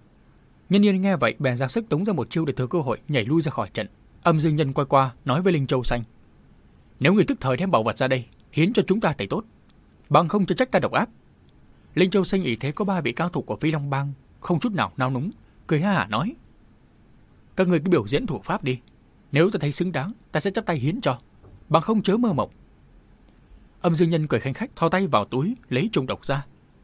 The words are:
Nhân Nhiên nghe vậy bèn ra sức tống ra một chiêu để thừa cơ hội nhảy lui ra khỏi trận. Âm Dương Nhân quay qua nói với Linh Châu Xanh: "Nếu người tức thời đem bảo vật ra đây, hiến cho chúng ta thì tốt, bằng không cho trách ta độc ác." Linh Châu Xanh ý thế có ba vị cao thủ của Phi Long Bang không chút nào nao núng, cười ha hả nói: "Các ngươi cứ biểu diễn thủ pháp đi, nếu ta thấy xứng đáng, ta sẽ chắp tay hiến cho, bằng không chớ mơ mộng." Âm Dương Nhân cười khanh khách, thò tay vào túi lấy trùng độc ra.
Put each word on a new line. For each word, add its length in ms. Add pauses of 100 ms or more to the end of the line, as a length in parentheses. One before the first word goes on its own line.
(680)
Nhân 120
Nhiên 200
nghe 140
vậy 240
bèn 180
ra 100
sức 220
tống 160
ra 80
một 160
chiêu 160
để 80
thừa 140
cơ 140
hội 260
nhảy 180
lui 160
ra 100
khỏi 220
trận. 140 (360)
Âm 160
Dương 160
Nhân 180
quay 120
qua 280 (120)
nói 160
với 120
Linh 140
Châu 160
Xanh: 200 (960)
"Nếu 140
người 140
tức 140
thời 160
đem 140
bảo 120
vật 140
ra 100
đây, 180 (260)
hiến 220
cho 140
chúng 140
ta 160
thì 100
tốt, 160 (680)
bằng 180
không 180
cho 100
trách 160
ta 80
độc 120
ác." 180 (840)
Linh 140
Châu 140
Xanh 200
ý 120
thế 160
có 140
ba 160
vị 100
cao 180
thủ 120
của 140
Phi 160
Long 180
Bang 240 (260)
không 200
chút 120
nào 260
nao 140
núng, 200 (360)
cười 140
ha 120
hả 140
nói: 280 (1200)
"Các 120
ngươi 120
cứ 100
biểu 180
diễn 200
thủ 160
pháp 200
đi, 160 (520)
nếu 200
ta 80
thấy 120
xứng 200
đáng, 200 (200)
ta 80
sẽ 120
chắp 140
tay 120
hiến 240
cho, 180 (500)
bằng 120
không 200
chớ 160
mơ 160
mộng." 160 (1300)
Âm 140
Dương 140
Nhân 180
cười 120
khanh 140
khách, 220
thò 140
tay 180
vào 180
túi 300 (140)
lấy 220
trùng 140
độc 200
ra. 200 (380)